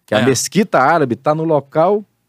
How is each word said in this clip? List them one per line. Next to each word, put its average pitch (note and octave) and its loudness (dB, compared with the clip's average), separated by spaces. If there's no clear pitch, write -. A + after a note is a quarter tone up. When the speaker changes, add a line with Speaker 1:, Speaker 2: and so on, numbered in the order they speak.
Speaker 1:
Que - -6
a - 2
Speaker 2:
É. B2 0
Speaker 1:
mesquita D3 0
árabe C#3 2
tá D3+ -2
no D#3+ -6
local D#3+ -2